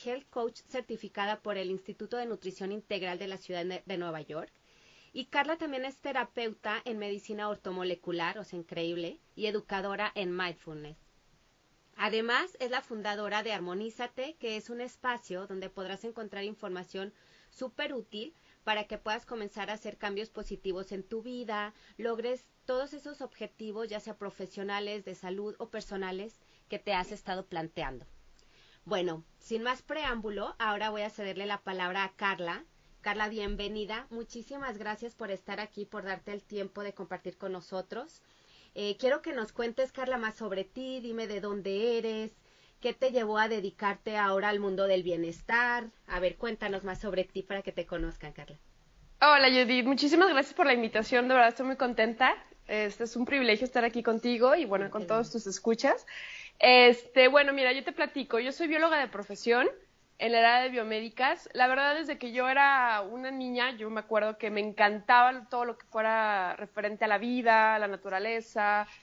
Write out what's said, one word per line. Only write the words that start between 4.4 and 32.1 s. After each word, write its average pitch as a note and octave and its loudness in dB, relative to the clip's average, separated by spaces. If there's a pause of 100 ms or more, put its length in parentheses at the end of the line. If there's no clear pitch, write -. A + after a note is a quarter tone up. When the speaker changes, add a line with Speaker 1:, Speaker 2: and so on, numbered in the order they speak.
Speaker 1:
Y C4 -8
Carla D4+ 0
también C#4 -6
es C4+ -10
terapeuta A#3 -6
en A3+ -6
medicina G#3 -6
ortomolecular, F3+ -4
o G3 -12
sea, F3+ -12
increíble, E3+ -6 (160)
y G3+ -4
educadora G3+ -4
en F#3 -4
mindfulness. D#3+ -8 (1000)
Además, A#3 0
es B3 -4
la C4+ -2
fundadora G#3 -4
de A3 -6
Armonízate, A3 -6
que A3 -6
es G#3+ -10
un A#3+ -10
espacio A#3 -8
donde F#3+ -10
podrás F#3+ -10
encontrar G#3 -10
información F#3+ -10 (380)
súper C#4+ -8
útil A3+ -10 (300)
para G#3+ -2
que G#3+ -8
puedas A3 -6
comenzar G#3 -8
a G#3+ -6
hacer G#3+ -12
cambios G#3 -6
positivos F#3+ -8
en F#3+ -8
tu A3+ -8
vida, G#3+ -6 (240)
logres A#3 -4 (200)
todos C4+ -2
esos D4 -14
objetivos, A3 -10
ya G#3 -8
sea G#3 -12
profesionales, G3+ -8
de F#3 -12
salud G3 -8
o A3+ -10
personales, G3 -8 (300)
que G3+ -8
te G3+ -4
has F#3 -2
estado F#3+ -8
planteando. D#3+ -8 (800)
Bueno, F3 -2 (160)
sin A3+ -6
más B3+ -4
preámbulo, A#3 -6
ahora G#3+ -2
voy G#3+ -4
a G#3+ -4
cederle G3 -8
la G3+ -4
palabra F#3 -4
a F#3+ -6